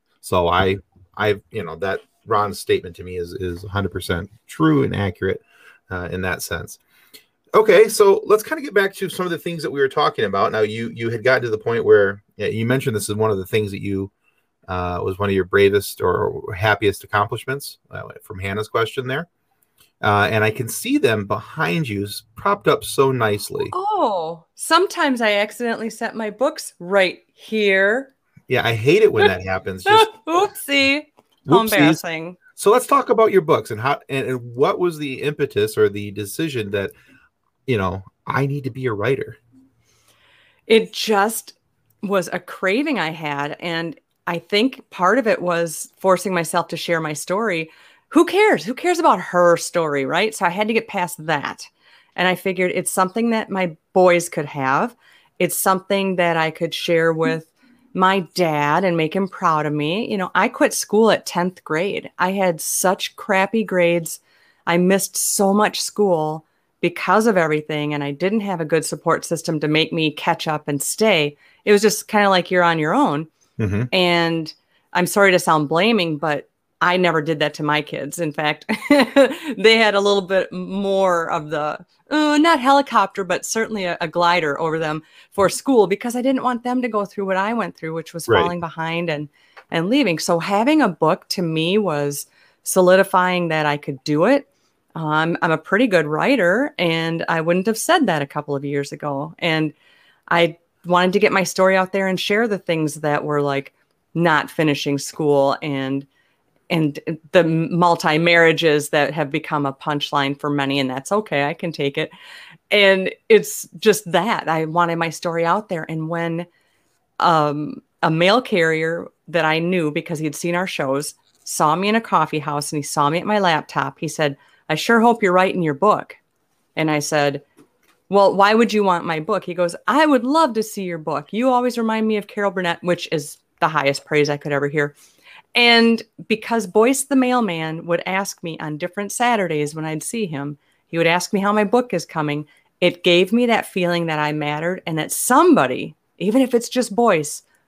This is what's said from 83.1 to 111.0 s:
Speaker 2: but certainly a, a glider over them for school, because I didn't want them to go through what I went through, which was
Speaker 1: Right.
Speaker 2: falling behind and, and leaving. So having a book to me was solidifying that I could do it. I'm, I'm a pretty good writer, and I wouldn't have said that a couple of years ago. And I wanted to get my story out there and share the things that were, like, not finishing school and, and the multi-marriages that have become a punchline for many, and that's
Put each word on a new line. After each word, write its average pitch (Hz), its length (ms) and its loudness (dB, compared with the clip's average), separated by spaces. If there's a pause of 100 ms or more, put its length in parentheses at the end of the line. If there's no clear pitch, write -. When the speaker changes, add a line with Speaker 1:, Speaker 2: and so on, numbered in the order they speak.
Speaker 2:
but 180 220 -4
certainly 220 400 -4
a, 175 160 -4
a 170 60 -4
glider 170 520 0
over 160 180 -2
them 156 240 -4 (300)
for 196 160 2
school, 226 400 2
because 226 280 -4
I 247 60 -4
didn't 254 220 0
want 240 200 -2
them 247 180 -2
to 247 80 -4
go 208 160 -2
through 196 200 -8
what 190 120 -2
I 202 160 -2
went 196 240 -4
through, 160 160 -8
which 165 200 -10
was 165 140 -10
Speaker 1:
Right. - 140 4
Speaker 2:
falling 175 180 -2
behind 165 500 -4
and, 147 200 -6 (420)
and 165 180 -2
leaving. 220 300 2
So 175 200 0
having 220 420 2
a 226 80 4
book 160 400 0
to - 120 -4
me 165 360 0
was 147 500 -2 (360)
solidifying 185 840 4
that 156 180 0
I 147 120 0
could 147 260 -10
do 156 220 2
it. 277 240 2 (460)
I'm, 160 460 0
I'm 170 100 2
a 160 60 2
pretty 214 300 0
good 170 180 2
writer, 190 720 2
and 165 520 -2
I 165 120 0
wouldn't 180 260 0
have 220 100 0
said 320 300 2
that 160 140 0
a 139 60 -4
couple 147 280 -6
of 139 100 -6
years 143 260 -4
ago. 147 480 -6
And 160 340 0 (560)
I 170 280 2 (280)
wanted 175 280 2
to 202 60 2
get 208 120 4
my 190 120 2
story 190 320 2
out 185 180 0
there 196 140 0
and 185 120 -2
share 220 280 0
the 202 120 -2
things 160 360 -2
that 147 280 -2
were, 147 180 -2
like, 139 320 -4 (400)
not 160 380 2
finishing 143 480 0
school 139 640 2
and, 139 440 -6 (640)
and 160 300 -2 (320)
the 175 120 6
multi-marriages 165 1500 2
that 147 240 2
have 147 180 -4
become 151 340 -4
a 135 80 -4
punchline 143 640 -4
for 151 100 -4
many, 143 300 -2
and 131 100 -2
that's 131 220 -8